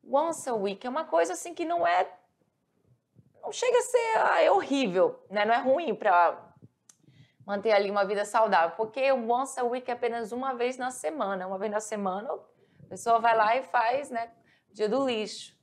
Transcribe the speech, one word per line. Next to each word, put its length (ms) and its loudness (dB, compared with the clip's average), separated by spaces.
Once 440 -2
a 60 -2
week 320 -4
é 40 -6
uma 140 -6
coisa 300 0
assim 200 -12
que 100 -6
não 220 0
é, 240 2
não 100 -8
chega 260 2
a 40 4
ser, 360 0
ah, 240 2
é 80 6
horrível, 800 2
né? 160 -2
Não 100 2
é 40 2
ruim 360 0
pra 580 2
manter 260 0
ali 180 4
uma 140 2
vida 200 -2
saudável, 520 2
porque 360 -2
once 460 0
a 60 -2
week 260 -4
é 40 -2
apenas 360 -4
uma 220 -4
vez 240 -2
na 140 -4
semana. 560 -4
Uma 120 -6
vez 120 -4
na 100 -2
semana, 520 -6
a 560 -16
pessoa 300 0
vai 180 4
lá 200 4
e 60 -2
faz, 480 -2
né? 220 -8
Dia 160 -2
do 180 0
lixo 560 -6